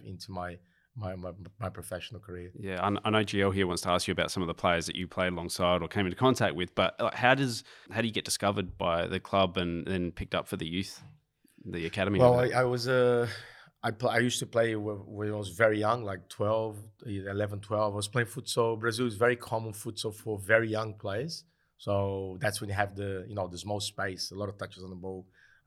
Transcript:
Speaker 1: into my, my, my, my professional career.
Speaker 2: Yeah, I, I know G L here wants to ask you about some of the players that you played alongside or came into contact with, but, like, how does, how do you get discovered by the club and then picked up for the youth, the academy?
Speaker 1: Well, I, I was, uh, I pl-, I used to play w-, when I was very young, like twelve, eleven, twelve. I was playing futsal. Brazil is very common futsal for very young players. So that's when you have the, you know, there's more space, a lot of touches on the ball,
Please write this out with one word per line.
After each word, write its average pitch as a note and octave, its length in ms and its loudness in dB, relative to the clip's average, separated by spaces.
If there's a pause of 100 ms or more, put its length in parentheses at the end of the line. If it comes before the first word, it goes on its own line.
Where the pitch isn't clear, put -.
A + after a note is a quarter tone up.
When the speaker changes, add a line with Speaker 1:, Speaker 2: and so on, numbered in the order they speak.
Speaker 1:
into F#2 280 -14
my, F2+ 260 -8 (400)
my, F#2+ 160 -6
my, F2+ 180 -10 (280)
my - 80 -4
professional - 540 -10
career. F2+ 360 -12
Speaker 2:
Yeah, F#2 240 -6
I, G2+ 220 2
I A2+ 60 0
know G#2+ 120 6
G G2+ 200 2
L G2 100 6
here F#2+ 160 4
wants F2 140 0
to F#2 80 0
ask F2 180 4
you F#2+ 60 2
about - 180 0
some G2 100 -2
of F2 60 0
the E2 60 -2
players E2+ 320 2
that E2+ 100 -6
you F2 140 -6
played F#2 240 0
alongside F2 480 2
or E2 80 -4
came G#2 160 0
into F2+ 100 -2
contact A#2 400 4
with, F2 180 -4
but, F#2+ 240 2
like, - 180 0
how B2+ 200 6
does, B2+ 300 0 (260)
how G#2 80 -4
do A#2 80 2
you G#2 60 -4
get G#2 100 -2
discovered G2+ 540 0
by E2+ 280 2
the F2+ 140 -2
club F#2+ 380 2
and E2+ 280 -2
then F2+ 280 -2
picked - 200 -8
up F2+ 140 -2
for - 80 -6
the F#2 100 -4
youth, F2 380 -6 (640)
the F2 200 -6
academy? F#2+ 340 0
Speaker 1:
Well, B2 200 8
I, B2 120 2
I B2+ 120 2
was, B2 240 -2
uh, B2 400 4 (560)
I A#2 80 -2
pl-, B2 160 -2
I A2+ 120 2
used A#2+ 200 2
to B2 60 -6
play A2+ 260 2
w-, G#2 340 -4
when G#2+ 280 -4
I - 20 -4
was G#2 140 -6
very G#2+ 300 4
young, A2+ 260 2
like F#2+ 240 -8
twelve, A2 480 0 (280)
eleven, G2+ 540 -4
twelve. G#2+ 320 0
I G2 60 -2
was G#2 100 -2
playing A#2 220 0
futsal. A#2 500 0
Brazil A#2 260 0
is A2 100 -2
very A#2+ 200 6
common A2+ 380 -4
futsal G#2 420 -8
for G#2+ 240 -6
very A2 300 6
young G#2+ 240 -2
players. A2 500 -6 (340)
So G2 600 0
that's G2+ 220 -2
when G#2 80 -6
you G2 60 -4
have G2 200 0
the, G2 320 -4
you G#2+ 80 -10
know, F#2 140 -2
there's F2 160 -10
more G#2 160 -2
space, F#2+ 500 -6
a F#2 40 -12
lot G2+ 120 -4
of G2 100 -8
touches F#2 240 -10
on F#2 100 -12
the F#2 40 -12
ball, F#2 320 -10 (400)